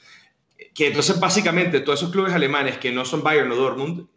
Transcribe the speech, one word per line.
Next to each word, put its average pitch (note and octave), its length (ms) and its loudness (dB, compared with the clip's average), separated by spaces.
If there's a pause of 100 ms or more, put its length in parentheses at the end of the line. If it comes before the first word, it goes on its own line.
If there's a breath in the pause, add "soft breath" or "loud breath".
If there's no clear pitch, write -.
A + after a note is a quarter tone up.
(720 soft breath)
Que D3+ 160 2
entonces, D#3+ 300 0
básicamente, F3 600 2
todos C#3+ 200 0
esos F3 120 -6
clubes F#3+ 200 0
alemanes C#3 460 0
que B2+ 140 -4
no B2+ 120 -2
son D#3 200 -4
Bayern D3 260 4
o A#2+ 60 0
Dortmund, C3+ 500 -2 (100)